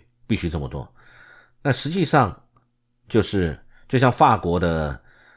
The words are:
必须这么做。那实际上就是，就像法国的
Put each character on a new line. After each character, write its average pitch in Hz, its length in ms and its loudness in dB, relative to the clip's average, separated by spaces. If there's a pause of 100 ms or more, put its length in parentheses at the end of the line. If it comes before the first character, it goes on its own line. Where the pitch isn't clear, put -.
(280)
必 113 80 0
须 87 140 -4
这 80 100 -6
么 69 80 -8
做。 65 260 -12 (680)
那 143 100 -2
实 135 180 -4
际 175 140 -2
上 123 340 0 (720)
就 113 140 2
是， 90 360 -2 (300)
就 131 100 0
像 123 140 4
法 123 260 4
国 87 220 -2
的 80 420 -2 (360)